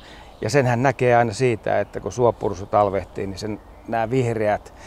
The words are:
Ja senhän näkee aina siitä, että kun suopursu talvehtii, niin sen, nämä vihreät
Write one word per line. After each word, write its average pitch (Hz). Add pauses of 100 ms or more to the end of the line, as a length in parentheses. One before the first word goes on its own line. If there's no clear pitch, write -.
(400)
Ja 107
senhän 123
näkee 123
aina 117
siitä, 107
että 104
kun 101
suopursu 107
talvehtii, 98
niin 95
sen, 107 (280)
nämä 113
vihreät 110 (120)